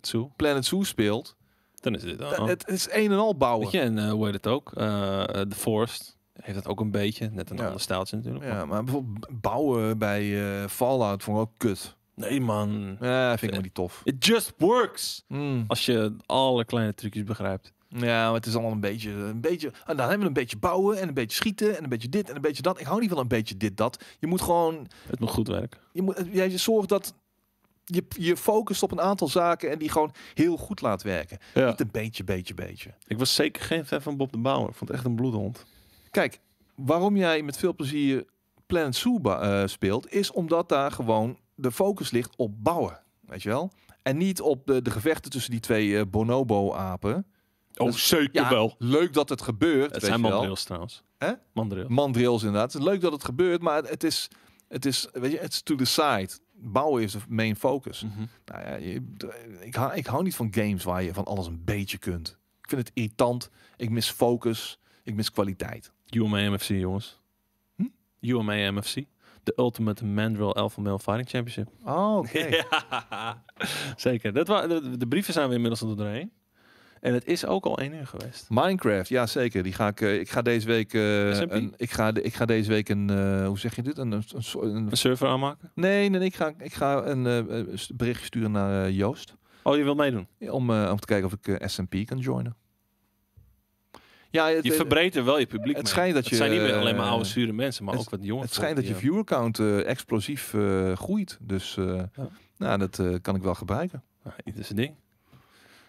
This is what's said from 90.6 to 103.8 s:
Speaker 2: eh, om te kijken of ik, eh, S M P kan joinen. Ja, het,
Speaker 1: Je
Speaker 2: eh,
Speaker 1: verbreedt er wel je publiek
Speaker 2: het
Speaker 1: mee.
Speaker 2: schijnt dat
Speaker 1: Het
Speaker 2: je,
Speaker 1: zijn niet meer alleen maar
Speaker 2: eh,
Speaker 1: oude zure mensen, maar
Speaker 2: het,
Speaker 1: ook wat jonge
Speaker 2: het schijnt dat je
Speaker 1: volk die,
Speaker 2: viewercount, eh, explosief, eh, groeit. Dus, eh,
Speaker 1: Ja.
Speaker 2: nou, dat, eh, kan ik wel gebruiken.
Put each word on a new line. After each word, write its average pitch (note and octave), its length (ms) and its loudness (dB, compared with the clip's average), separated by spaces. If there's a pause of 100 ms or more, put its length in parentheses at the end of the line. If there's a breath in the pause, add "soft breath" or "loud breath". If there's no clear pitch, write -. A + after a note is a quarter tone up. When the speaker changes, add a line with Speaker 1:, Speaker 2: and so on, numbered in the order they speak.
Speaker 2:
eh, G#2+ 200 4
om G2+ 100 2
te - 60 -14
kijken G2+ 200 2
of F2+ 60 -2
ik, - 160 -8
eh, G2+ 200 -2
S - 100 -6
M F#2+ 60 -2 (180)
P A#2 40 -4
kan C3 120 -6
joinen. B2 380 -4 (1700 loud breath)
Ja, D#3+ 180 4
het, D#3+ 160 2
Speaker 1:
Je - 60 4
Speaker 2:
eh, D#3 60 6
Speaker 1:
verbreedt D#3+ 400 4
er B2+ 80 2
wel C#3 140 6
je B2+ 80 4
publiek A#2+ 300 -2
Speaker 2:
het C#3+ 80 -4
Speaker 1:
mee. A2 80 0
Speaker 2:
schijnt F3+ 220 2
dat C3+ 80 4
Speaker 1:
Het - 100 -4
Speaker 2:
je, B2 60 4
Speaker 1:
zijn A2 120 4
niet A2 100 4
meer G#2 160 4
alleen A2+ 200 2
maar A2+ 80 0
Speaker 2:
eh, A#2 60 0
Speaker 1:
oude A#2 140 2
zure A2+ 280 0
mensen, A#2+ 320 -4
maar G2 100 -2
Speaker 2:
het, B2 80 -2
Speaker 1:
ook A2 80 -8
wat G2 140 -8
jonge A2+ 180 -2
Speaker 2:
het A#2 120 -8
schijnt D#3 220 0
dat C3 80 2
je G2 60 -4
Speaker 1:
volk F#2+ 100 -4
die, C3 100 2
Speaker 2:
viewercount, C#3+ 480 0
eh, G#2 300 4
explosief, B2+ 640 -4
eh, F#2+ 420 2
groeit. - 440 -4
Dus, F#2+ 360 -6
eh, F#2 260 -2 (120)
Speaker 1:
Ja. C3+ 140 -10 (280 loud breath)
Speaker 2:
nou, A2 220 0
dat, F#2+ 200 -2
eh, F2+ 240 0
kan G2 120 -2
ik F#2 80 -2
wel F#2 120 0
gebruiken. B2+ 480 -6 (220)